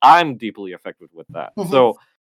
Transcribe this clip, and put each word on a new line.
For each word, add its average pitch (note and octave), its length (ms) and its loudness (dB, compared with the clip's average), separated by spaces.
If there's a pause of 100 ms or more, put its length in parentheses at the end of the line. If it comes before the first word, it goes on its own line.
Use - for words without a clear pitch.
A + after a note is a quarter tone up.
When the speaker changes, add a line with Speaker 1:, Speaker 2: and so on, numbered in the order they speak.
Speaker 1:
I'm D3+ 340 4
deeply G2+ 360 -12
affected E2+ 400 -18
with E2 180 -20
that. D#2+ 260 -14
Speaker 2:
Mm-hmm. F#3+ 160 -10
Speaker 1:
So B2 260 2 (340)